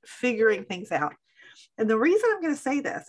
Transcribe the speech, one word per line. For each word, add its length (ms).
figuring 580
things 280
out. 220
And 120
the 80
reason 340
I'm 100
gonna 140
say 240
this, 280